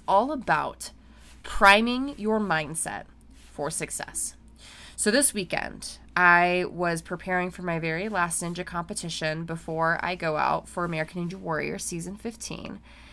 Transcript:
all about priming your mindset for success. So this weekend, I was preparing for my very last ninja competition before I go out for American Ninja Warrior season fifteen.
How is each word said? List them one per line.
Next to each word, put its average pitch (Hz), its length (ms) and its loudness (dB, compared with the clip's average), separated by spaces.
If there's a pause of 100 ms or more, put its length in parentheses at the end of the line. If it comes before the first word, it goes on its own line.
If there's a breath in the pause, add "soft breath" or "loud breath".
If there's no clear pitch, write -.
all 220 240 4
about 165 600 -2 (500 soft breath)
priming 240 800 6
your 214 200 0
mindset 156 640 -2 (480)
for 147 200 -4
success. - 640 -8 (600 loud breath)
So - 140 0
this 190 240 4
weekend, - 640 -6 (180)
I 180 540 6
was 170 320 -2
preparing 180 480 -2
for 180 140 -12
my 170 160 -2
very 165 300 -2
last 175 340 0
ninja 175 220 -6
competition 165 800 -4
before 165 600 0
I 175 120 0
go 165 220 0
out - 320 2
for 175 160 -4
American 170 420 -4
Ninja 185 80 -8
Warrior 160 440 -4
season 175 360 -8
fifteen. - 640 -10 (340 loud breath)